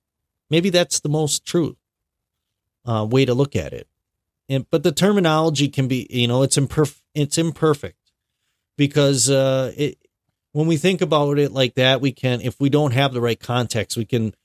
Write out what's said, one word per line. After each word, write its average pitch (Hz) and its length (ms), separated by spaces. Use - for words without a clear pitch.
maybe 170 220
that's 175 300
the 156 80
most 147 360
true, - 320
uh, 110 240
way 131 160
to 123 100
look 135 220
at 71 160
it. - 160
And, 135 220
but 160 120
the 170 100
terminology 160 760
can 135 200
be, 127 220
you 120 180
know, 123 140
it's 135 140
imperf-, 143 460
it's 147 240
imperfect 156 720
because, 143 520
uh, 135 480
it, 143 220
when 156 140
we 165 100
think 180 240
about 147 380
it 143 140
like 131 220
that, 127 260
we 135 100
can, 123 300
if 117 180
we 139 120
don't 147 200
have 135 220
the 120 80
right 117 180
context, 120 580
we 117 80
can 110 300